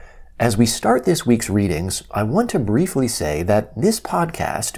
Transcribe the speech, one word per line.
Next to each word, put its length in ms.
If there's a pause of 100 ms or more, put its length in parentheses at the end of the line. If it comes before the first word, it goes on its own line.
(400)
As 160
we 100
start 380
this 220
week's 240
readings, 520 (100)
I 120
want 280
to 80
briefly 500
say 340
that 340
this 220
podcast 800